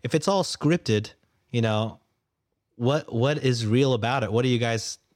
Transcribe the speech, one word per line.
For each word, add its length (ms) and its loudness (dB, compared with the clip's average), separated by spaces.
"If 120 -2
it's 120 0
all 160 2
scripted, 680 0
you 100 0
know, 380 -2
what, 380 0
what 300 0
is 240 0
real 260 2
about 300 0
it? 80 -4
What 140 2
are 40 2
you 100 2
guys 380 -4